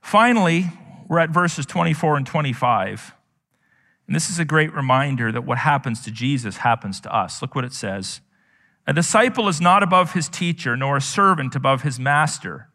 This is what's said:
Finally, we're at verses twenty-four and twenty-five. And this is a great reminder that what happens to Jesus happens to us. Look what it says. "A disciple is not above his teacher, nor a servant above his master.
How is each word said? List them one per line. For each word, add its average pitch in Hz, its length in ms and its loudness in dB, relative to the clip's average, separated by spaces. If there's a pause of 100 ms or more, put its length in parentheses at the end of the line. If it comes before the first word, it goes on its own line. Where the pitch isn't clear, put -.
Finally, 202 640 4 (420)
we're 165 120 2
at 165 100 2
verses 160 360 0
twenty-four 165 500 0
and 139 100 -2
twenty-five. 117 880 -2 (920)
And - 80 -2
this 165 120 -2
is 170 120 -4
a 165 40 0
great 156 300 0
reminder 131 560 0
that 120 140 -6
what 127 140 -2
happens 135 440 -2
to 110 80 -10
Jesus 120 480 -4
happens 113 440 -2
to - 120 -10
us. 95 260 -4
Look - 140 -10
what 131 100 -2
it 127 80 -10
says. 95 480 -8 (680)
"A 143 40 0
disciple 220 560 2
is 156 120 -2
not 185 240 6
above 185 300 2
his 165 140 -2
teacher, 160 480 -4
nor 139 200 -2
a 139 40 0
servant 165 540 2
above 135 280 0
his 127 180 -4
master. 139 760 -2